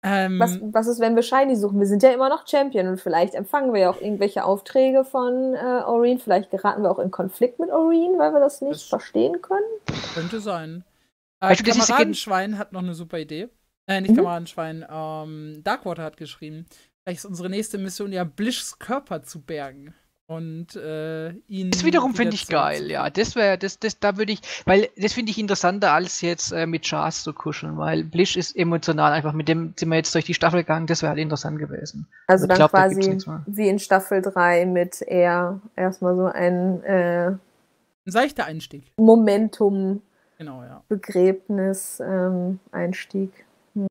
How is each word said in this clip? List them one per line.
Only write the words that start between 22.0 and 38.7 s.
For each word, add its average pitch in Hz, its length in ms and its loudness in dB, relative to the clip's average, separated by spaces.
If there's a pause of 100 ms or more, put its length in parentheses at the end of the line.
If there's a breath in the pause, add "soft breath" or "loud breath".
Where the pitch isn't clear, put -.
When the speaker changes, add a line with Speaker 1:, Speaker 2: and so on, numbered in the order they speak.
Speaker 1:
wieder 226 100 0
Speaker 3:
finde 220 140 0
ich - 120 -10
geil, 147 280 2
Speaker 1:
zurückzuführen." 147 140 -6 (140)
Speaker 3:
ja. 147 60 -2
Das 190 260 -2
wär, 202 220 4
das, 185 200 -8
das, - 220 -6
da 202 160 2
würde 214 160 -2
ich, 202 80 -6 (240 loud breath)
weil 196 320 6
das 202 160 -2
finde 226 200 -4
ich 185 60 -6
interessanter, 196 540 2
als 175 300 0
jetzt, 170 300 -4
äh, 165 140 -2
mit 165 200 -4
Chars 156 380 -4
zu 151 100 -8
kuscheln, 156 420 -8
weil 160 280 -2
Blisch 170 340 0
ist - 180 -6
emotional 160 560 2
einfach, 151 220 -2
mit 156 140 -4
dem 160 280 -2
sind 165 140 -2
wir 160 60 2
jetzt 160 180 -2
durch 160 100 2
die - 80 -6
Staffel 165 300 2
gegangen, 165 240 -2
das 160 160 -2
wäre 151 80 0
halt 151 100 -4
interessant 151 380 -4
gewesen. - 480 -10 (200 soft breath)
Speaker 2:
Also 185 180 6
Speaker 3:
Ich 185 40 0
Speaker 2:
dann 185 80 4
Speaker 3:
glaub, - 160 8
da 190 160 6
gibt's 190 160 -2
Speaker 2:
quasi 190 60 2
Speaker 3:
nichts 190 160 -2
mehr. 160 180 -8
Speaker 2:
wie 208 240 0
in 196 100 2
Staffel 190 440 2
drei 175 420 2
mit 180 380 -2
eher 175 580 0 (160)
erstmal 185 400 0
so 185 80 2
ein, 180 600 0
äh, 175 420 0
Speaker 1:
Ein 190 140 -4 (680)
seichter 220 400 0
Einstieg. 156 500 -14